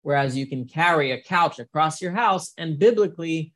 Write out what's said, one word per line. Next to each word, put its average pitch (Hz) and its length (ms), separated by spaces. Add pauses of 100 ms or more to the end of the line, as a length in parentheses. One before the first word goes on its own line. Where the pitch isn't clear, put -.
whereas 139 340
you 135 120
can 127 180
carry 156 460
a 123 100
couch 170 380
across 151 420
your 175 100
house, 202 460
and 160 200
biblically 170 800